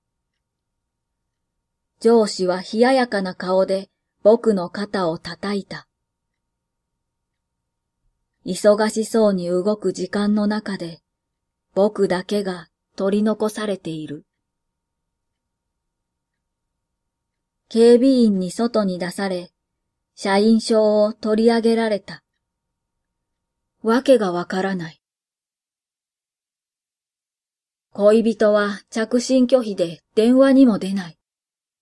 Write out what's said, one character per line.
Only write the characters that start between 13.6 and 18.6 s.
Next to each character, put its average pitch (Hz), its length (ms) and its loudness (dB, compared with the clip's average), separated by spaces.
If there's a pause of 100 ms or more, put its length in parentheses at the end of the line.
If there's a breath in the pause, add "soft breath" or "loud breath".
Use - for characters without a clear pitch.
れ 202 100 -4
て 175 140 -12
い 156 180 -10
る。 - 180 -14 (3500)
警 233 280 6
備 254 140 4
員 226 300 2
に 180 120 -6
外 226 340 -2